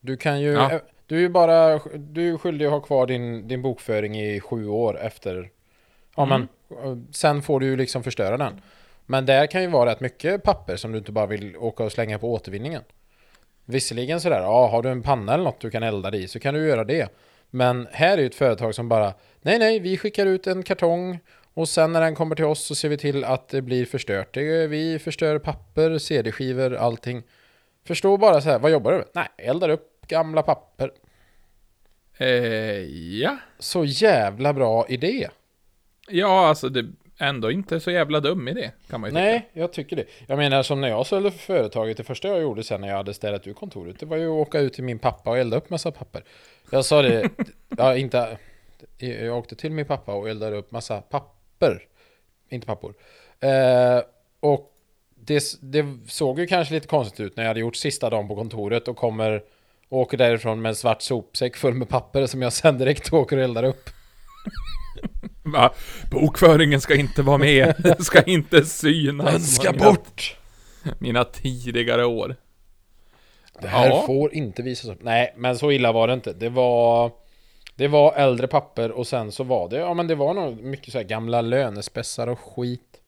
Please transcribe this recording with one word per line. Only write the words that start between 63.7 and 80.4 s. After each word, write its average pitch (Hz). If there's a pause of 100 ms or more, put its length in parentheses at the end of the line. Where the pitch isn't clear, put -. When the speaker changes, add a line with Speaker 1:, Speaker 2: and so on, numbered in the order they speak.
Speaker 2:
<laughs> 1077
Va? 139 (380)
Bokföringen 151
ska 147
inte 143
vara 139
med. 143
<laughs> -
Den 170
ska -
inte 165
synas. 147
Speaker 1:
Den 165
ska 143
Speaker 2:
Mina 139
Speaker 1:
bort. - (600)
Speaker 2:
mina 120
tidigare 120
år. 120 (1200)
Speaker 1:
Det 98
här 123
Speaker 2:
Ja. 151
Speaker 1:
får 139
inte 123
visas 120
upp. 92
Nej, 117
men 123
så 147
illa 120
var 113
det 127
inte. 120
Det 101
var... 120 (640)
Det 139
var 147
äldre 131
papper 127
och 117
sen 110
så 139
var 117
det, 107
ja, 170
men 170
det 165
var 147
nog 135